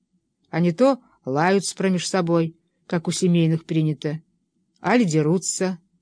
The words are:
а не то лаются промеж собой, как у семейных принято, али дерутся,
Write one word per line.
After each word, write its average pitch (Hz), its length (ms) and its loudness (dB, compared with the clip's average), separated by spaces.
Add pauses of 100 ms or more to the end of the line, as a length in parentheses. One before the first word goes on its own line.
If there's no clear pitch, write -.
(500)
а 160 100 -2
не 175 120 2
то 254 260 2 (260)
лаются 170 500 0
промеж 185 320 -2
собой, 170 500 0 (300)
как 175 220 -4
у - 20 -2
семейных 165 540 0
принято, 156 560 -4 (600)
али 233 240 2
дерутся, 170 760 0 (240)